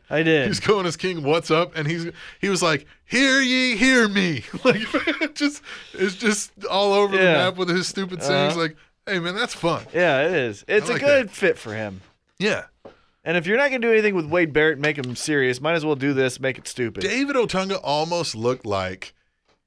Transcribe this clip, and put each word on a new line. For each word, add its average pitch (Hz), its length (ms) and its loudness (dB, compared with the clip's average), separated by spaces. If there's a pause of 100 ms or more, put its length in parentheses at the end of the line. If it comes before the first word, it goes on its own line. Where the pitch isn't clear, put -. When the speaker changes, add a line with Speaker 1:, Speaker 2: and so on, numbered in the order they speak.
Speaker 1:
I 151 140 0
did. 156 240 2
Speaker 2:
He's 104 120 -2
going 196 260 2
as 165 120 -4
King 175 260 -4
What's 160 260 0
Up, 165 260 2
and 156 120 -4
he's, 165 240 -4 (300)
he 196 80 -2
was 180 120 0
like, 156 240 0 (200)
"Hear 262 360 2
ye, 254 360 2
hear 247 320 6
me." 180 340 -2 (100)
<laughs> - 120 -10
Like, 226 160 4 (300)
<laughs> 302 240 -4
just, 294 280 -4 (300)
it's 185 220 -2
just 214 360 -2 (140)
all 196 280 2
over 202 240 4
the 190 60 4
Speaker 1:
Yeah. 175 100 6 (160)
Speaker 2:
map 185 60 -4
with 180 140 -2
his 175 180 0
stupid 185 340 -6
sayings. 143 320 2
Speaker 1:
Uh-huh. 170 100 -2
Speaker 2:
Like, 160 120 -4 (320)
hey, 190 120 -2
man, 175 160 -6
that's 233 200 -4
fun. 165 380 -2
Speaker 1:
Yeah, 156 340 2
it 185 60 0
is. 120 340 -4
It's 208 220 2
Speaker 2:
I - 0 -
Speaker 1:
a 240 40 0
Speaker 2:
like - 80 -2
Speaker 1:
good 277 280 4
Speaker 2:
that. - 40 -18
Speaker 1:
fit 175 240 0
for 107 160 -12
him. 101 280 -8 (380)
Speaker 2:
Yeah. 175 260 -2 (580)
Speaker 1:
And 165 140 0
if 165 100 -2
you're 214 100 2
not 285 120 4
gonna 262 100 -2
do 233 140 0
anything 214 220 2
with 165 100 0
Wade 165 260 2
Barrett, 151 280 2
make 147 180 -2
him 127 180 -6
serious, 131 460 0
might 156 120 0
as 156 120 -2
well 151 100 0
do 139 180 -2
this, 131 280 0
make 131 160 -4
it - 100 -16
stupid. 113 360 -6
Speaker 2:
David 269 340 -2
Otunga 190 460 -2
almost 160 520 -2
looked 120 300 -4
like 95 480 -6 (540)